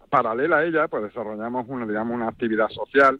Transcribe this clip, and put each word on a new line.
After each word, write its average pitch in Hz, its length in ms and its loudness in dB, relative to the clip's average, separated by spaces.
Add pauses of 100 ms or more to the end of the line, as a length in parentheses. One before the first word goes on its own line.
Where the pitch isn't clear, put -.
paralela 127 480 2
a 151 80 2
ella, 160 240 0
pues 127 140 -4
desarrollamos 110 640 -6
una, 127 160 -6
digamos, 107 300 -4
una 117 120 -2
actividad 110 400 0
social, 135 520 4